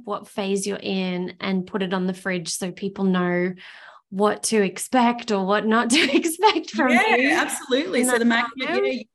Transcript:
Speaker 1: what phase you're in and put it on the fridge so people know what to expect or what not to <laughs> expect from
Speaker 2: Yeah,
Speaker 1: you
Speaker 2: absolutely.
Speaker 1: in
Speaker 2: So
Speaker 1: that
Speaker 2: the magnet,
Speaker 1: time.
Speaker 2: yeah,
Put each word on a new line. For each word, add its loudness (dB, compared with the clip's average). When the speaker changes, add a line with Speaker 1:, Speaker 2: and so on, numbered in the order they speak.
Speaker 1:
what -8
phase -2
you're -4
in -4
and -2
put -4
it -2
on -2
the -2
fridge -6
so -6
people -6
know 2
what 0
to 2
expect 0
or 0
what 0
not 2
to 4
<laughs> 2
expect 2
from 2
Speaker 2:
Yeah, 4
Speaker 1:
you 2
Speaker 2:
absolutely. 0
Speaker 1:
in 2
Speaker 2:
So 2
Speaker 1:
that 2
Speaker 2:
the 2
magnet, 0
Speaker 1:
time. 0
Speaker 2:
yeah, -2